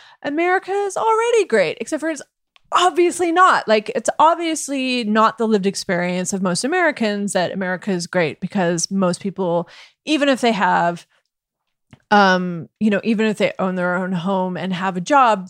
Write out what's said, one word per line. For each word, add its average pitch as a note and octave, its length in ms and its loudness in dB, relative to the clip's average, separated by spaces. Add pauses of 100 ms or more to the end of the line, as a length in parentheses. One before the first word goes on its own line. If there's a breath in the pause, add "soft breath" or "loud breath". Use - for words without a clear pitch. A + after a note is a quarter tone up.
(240 loud breath)
"America F4+ 480 -2
is G4+ 260 -2
already A4+ 480 2
great, F#3+ 340 0
except C4 220 -6
for D#4+ 80 -4
it's D#4 120 -6 (520)
obviously F4 580 2
not." E4+ 340 4
Like, A3 300 2
it's - 140 0 (100)
obviously C#4+ 880 0
not A3 320 2
the A3+ 100 0
lived G#3 180 2
experience F3+ 680 -2
of F#3+ 80 -4
most F#3 240 -2
Americans A#3 640 -2
that F3+ 220 0
America F#3 380 -4
is F3 160 -2
great, E3+ 340 -2
because F3 500 -2
most F#3+ 300 0
people, F3 480 -4 (340 loud breath)
even C#4+ 240 0
if C4+ 140 0
they A#3 100 2
have, F3+ 560 0 (1040)
um, F#3 560 4 (140)
you G#3+ 80 2
know, G3+ 160 2
even A3 200 0
if G#3+ 120 -2
they - 200 0
own F#3 180 -2
their F3+ 200 -2
own F#3 160 -4
home F#3 460 -2
and F#3 160 -4
have F#3 240 -4
a F3+ 40 -4
job, A3 480 2